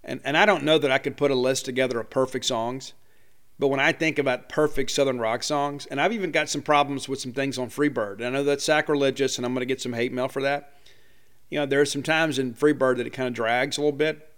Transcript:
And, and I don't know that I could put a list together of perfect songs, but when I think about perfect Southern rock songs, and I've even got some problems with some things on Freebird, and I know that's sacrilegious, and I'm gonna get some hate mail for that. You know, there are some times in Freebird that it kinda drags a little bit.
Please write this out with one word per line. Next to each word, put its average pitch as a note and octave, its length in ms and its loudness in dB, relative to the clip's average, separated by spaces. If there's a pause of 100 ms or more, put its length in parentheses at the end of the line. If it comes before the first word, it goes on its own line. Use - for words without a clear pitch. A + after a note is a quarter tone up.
And, C3 200 -8
and C#3 100 -2
I F#3 100 6
don't F3+ 180 4
know D#3 140 4
that C#3 140 2
I C3+ 60 4
could C3+ 180 -2
put C#3+ 160 2
a C#3 40 2
list B2+ 280 0
together B2 360 -2
of G#2+ 100 -8
perfect C3 360 0
songs, B2 480 -4 (680)
but C#3 80 2
when C3+ 120 2
I D3 120 4
think D#3+ 260 0
about C3 320 0
perfect D3+ 420 2
Southern C3+ 280 2
rock A#2 240 0
songs, C#3+ 420 -2
and C#3 140 -6
I've F3 120 2
even F#3+ 200 -4
got D3+ 180 0
some D3 120 -4
problems C#3+ 460 2
with C3+ 140 -6
some B2+ 100 -10
things C3+ 260 -4
on B2 120 -6
Freebird, A#2+ 460 -2
and A2+ 100 -8
I B2 40 -2
know C#3 140 -2
that's C#3+ 200 0
sacrilegious, C#3 760 0
and B2 80 -4
I'm B2 80 -2
gonna B2+ 120 -4
get C3 160 -4
some B2 120 -6
hate A#2+ 180 -2
mail B2+ 160 -4
for C3+ 140 -6
that. C#3 320 -4 (760)
You D3 100 -4
know, D3 60 0
there C#3 140 2
are C#3+ 60 6
some C#3 180 -6
times D#3 360 0
in B2+ 140 -2
Freebird C3 440 4
that A#2+ 100 -2
it A#2+ 60 -10
kinda B2+ 180 -4
drags A#2+ 460 0
a D3 40 -4
little D3 160 0
bit. D3+ 400 -2